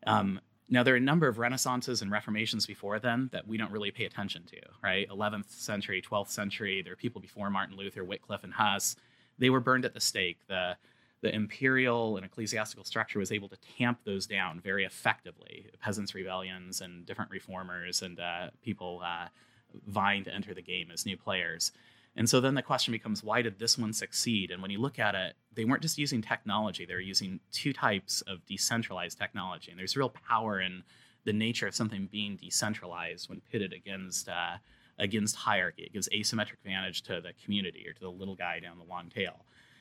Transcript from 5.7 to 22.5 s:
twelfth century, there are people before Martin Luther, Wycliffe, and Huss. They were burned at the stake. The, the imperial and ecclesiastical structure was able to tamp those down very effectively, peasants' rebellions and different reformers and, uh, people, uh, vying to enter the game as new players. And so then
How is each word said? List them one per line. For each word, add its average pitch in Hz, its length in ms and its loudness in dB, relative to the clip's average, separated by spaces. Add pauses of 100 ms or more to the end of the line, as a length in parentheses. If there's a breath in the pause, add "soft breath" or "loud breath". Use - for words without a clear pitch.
twelfth 101 300 -2
century, 98 520 -2
there 90 120 -12
are - 20 -10
people 113 240 -4
before 101 300 -6
Martin 98 260 0
Luther, 98 280 -8
Wycliffe, 95 400 -6
and 90 100 -12
Huss. 101 420 4 (420 soft breath)
They 127 120 8
were 131 100 8
burned 127 240 6
at 120 100 -2
the 113 60 -10
stake. 92 380 2 (100)
The, 90 280 0 (440 soft breath)
the - 140 2
imperial 120 800 4
and 95 80 -6
ecclesiastical 107 600 -4
structure - 340 -2
was 98 140 0
able 101 160 -2
to - 100 -18 (200)
tamp 120 260 4
those 98 220 -2
down 92 340 0
very 98 240 2
effectively, - 800 -2 (140)
peasants' 101 340 -2
rebellions 92 640 -6
and 87 260 -12
different 95 240 -6
reformers 92 720 -6
and, 90 160 -8
uh, 87 320 -4 (120)
people, 90 420 -6
uh, 87 240 -6 (580 soft breath)
vying 101 380 4
to - 100 -8
enter 98 200 -6
the 90 80 -10
game 90 280 -6
as 85 160 -6
new 95 100 -2
players. 87 560 -2 (420 soft breath)
And 113 140 4
so 127 140 8
then 135 120 4